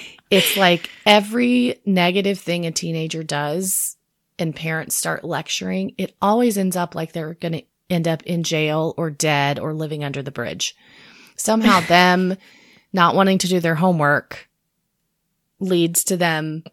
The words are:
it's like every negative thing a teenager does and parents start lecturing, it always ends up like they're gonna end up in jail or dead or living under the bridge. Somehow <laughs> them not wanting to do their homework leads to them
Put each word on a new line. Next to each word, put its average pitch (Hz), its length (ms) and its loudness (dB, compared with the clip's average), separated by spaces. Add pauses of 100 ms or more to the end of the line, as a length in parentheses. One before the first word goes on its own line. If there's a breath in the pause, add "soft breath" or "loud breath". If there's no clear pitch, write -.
(300 loud breath)
it's 190 260 2
like 180 340 2 (140)
every 240 800 2
negative 185 560 2
thing 170 280 -4
a 165 40 -4
teenager 160 520 -4
does 156 760 -4 (400)
and 160 180 -4
parents 160 400 -6
start - 280 -4
lecturing, 185 760 -4
it 185 240 -6
always 214 380 2
ends 185 160 0
up 175 180 -4
like 160 180 -8
they're 160 220 -8
gonna 165 300 -6 (260)
end 170 180 0
up 156 160 0
in 170 200 -2
jail 156 520 0
or 165 140 -4
dead 143 480 0
or 156 160 -4
living 156 300 -6
under 143 180 -6
the 139 100 -8
bridge. - 440 -6 (600 loud breath)
Somehow 214 440 4
<laughs> 165 80 -2
them 180 500 4 (560 loud breath)
not 170 220 4
wanting 190 240 4
to 180 80 -4
do 180 120 2
their 165 160 0
homework 151 720 0 (1120)
leads 170 440 0
to 185 140 -2
them 160 560 -2